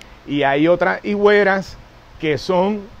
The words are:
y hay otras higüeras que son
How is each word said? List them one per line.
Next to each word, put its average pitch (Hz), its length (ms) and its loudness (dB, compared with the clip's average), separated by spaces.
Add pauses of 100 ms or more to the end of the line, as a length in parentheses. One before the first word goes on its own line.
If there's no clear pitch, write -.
(260)
y 143 160 -2
hay 143 260 2
otras 175 360 0
higüeras 202 720 0 (420)
que 151 200 -2
son 190 420 -2 (200)